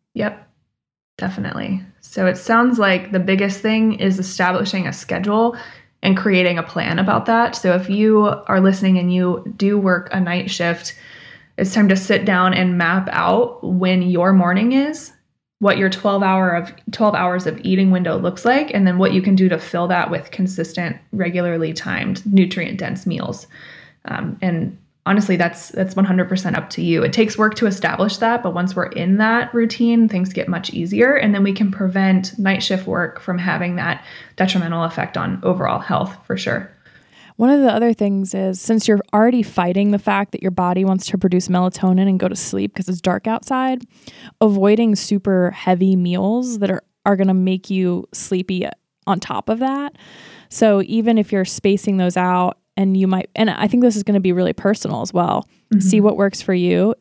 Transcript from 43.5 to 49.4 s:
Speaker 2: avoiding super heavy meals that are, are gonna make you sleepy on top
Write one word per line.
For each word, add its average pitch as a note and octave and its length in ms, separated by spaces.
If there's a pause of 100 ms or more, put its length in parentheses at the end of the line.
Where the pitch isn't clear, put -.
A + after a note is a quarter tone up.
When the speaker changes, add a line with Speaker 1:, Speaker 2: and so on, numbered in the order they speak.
Speaker 2:
avoiding G#3+ 540
super F#3+ 560
heavy F#3+ 460
meals G3+ 600
that G3 120
are, F#3+ 120 (240)
are G3+ 100
gonna F#3+ 180
make F#3 360
you F#3 420
sleepy F#3 560 (380)
on F#3 120
top - 300